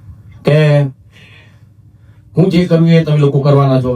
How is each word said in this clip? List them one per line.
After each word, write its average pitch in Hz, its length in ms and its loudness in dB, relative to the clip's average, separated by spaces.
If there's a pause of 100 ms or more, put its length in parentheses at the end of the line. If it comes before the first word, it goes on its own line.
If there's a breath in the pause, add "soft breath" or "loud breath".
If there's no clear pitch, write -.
(440)
કે 143 120 2 (1800 soft breath)
હું 185 180 0
જે 180 160 0
કરું 165 220 0
એ 165 160 2
તમે 151 140 -2
લોકો 143 220 0
કરવાના 139 400 0
છો, 123 160 -4